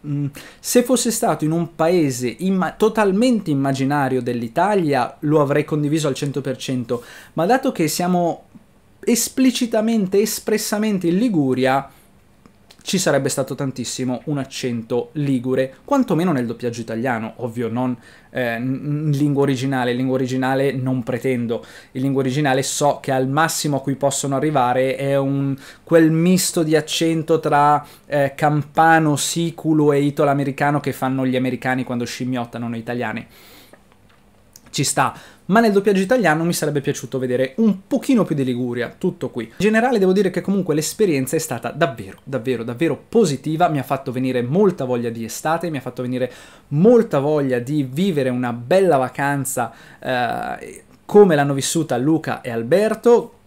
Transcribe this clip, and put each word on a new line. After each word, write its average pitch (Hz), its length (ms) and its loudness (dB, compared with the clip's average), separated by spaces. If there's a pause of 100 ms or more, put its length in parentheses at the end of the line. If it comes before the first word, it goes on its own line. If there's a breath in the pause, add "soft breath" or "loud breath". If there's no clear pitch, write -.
Mm, 143 200 -4 (320 loud breath)
se - 240 2
fosse 240 280 0
stato 175 340 -2
in 156 80 0
un 165 220 -2
paese 151 540 0 (100)
imma-, 185 340 -2
totalmente 220 760 2
immaginario 135 680 0
dell'Italia, 127 1000 0
lo 151 200 2
avrei 147 240 2
condiviso 151 440 0
al 131 60 -2
cento 143 260 -4
per 131 160 -6
cento, 123 460 -4 (320 loud breath)
ma 165 120 0
dato 262 260 2
che 165 160 0
siamo 175 560 -2 (600)
esplicitamente, 226 1160 2
espressamente 214 840 -2
in 170 120 2
Liguria, 139 720 2 (1000 soft breath)
ci 190 120 -2
sarebbe 139 300 0
stato 131 280 -4
tantissimo 127 680 -6
un 147 120 -2
accento 120 760 -6
ligure, 131 680 -2
quantomeno 190 460 2
nel 127 160 0
doppiaggio 117 340 -6
italiano, 113 580 -4
ovvio, 117 300 -6
non, 123 280 -2 (340 loud breath)
eh, 120 240 -2
in 147 560 -4
lingua 139 320 2
originale. 131 480 0
In 120 60 0
lingua 131 180 -2
originale 131 560 0
non 127 320 -2
pretendo, 120 640 -4 (260 loud breath)
in 127 100 -6
lingua 135 180 0
originale 135 420 0
so - 400 -2
che - 80 -6
al 131 160 0
massimo 147 520 0
a - 20 -2
cui 135 160 -4
possono 139 400 -2
arrivare 131 580 0
è 139 240 0
un, 139 380 -2 (260 loud breath)
quel 165 300 6
misto 175 500 2
di 156 140 2
accento 160 640 0
tra, 147 440 4 (220 loud breath)
eh, 139 300 0
campano, 156 800 2
siculo 156 720 0
e 143 120 2
italo-americano 143 760 0
che 139 140 -4
fanno 131 340 -2
gli 127 80 0
americani 127 480 -2
quando 120 220 -4
scimmiottano 120 640 -6
noi 117 100 -8
italiani. 117 480 -6 (1400 loud breath)
Ci 143 140 -2
sta, 127 280 0 (340 loud breath)
ma 202 140 4
nel 220 120 4
doppiaggio 196 280 2
italiano 190 440 2
mi 175 80 0
sarebbe 147 280 -2
piaciuto 139 380 -6
vedere 127 380 -2
un 208 300 2
pochino 247 380 2
più 160 100 -2
di 139 100 0
Liguria, 123 520 -4
tutto 180 340 -4
qui. 117 140 -8
In 113 140 -14
generale 220 400 2
devo 185 140 4
dire 190 180 2
che 175 100 -4
comunque 185 340 -2
l'esperienza 156 600 0
è - 20 2
stata 120 320 -6
davvero, 110 540 -4
davvero, 120 400 -4
davvero 127 440 -2
positiva, 160 600 2
mi 151 100 0
ha 127 60 -4
fatto 135 260 -4
venire 127 320 -2
molta 175 420 2
voglia 120 260 -2
di 113 140 -8
estate, 165 460 -4
mi 151 60 -6
ha 123 40 -6
fatto 131 220 -10
venire 123 300 -4 (360 loud breath)
molta 180 520 4
voglia 139 380 0
di 139 260 -2
vivere 139 440 -2
una 123 240 -2
bella 151 440 2
vacanza, 131 760 -2 (280 loud breath)
eh, 120 840 -6 (220)
come 202 320 8
l'hanno 143 180 2
vissuta 139 420 -2
Luca 143 440 0
e 123 100 -8
Alberto 208 840 2 (100)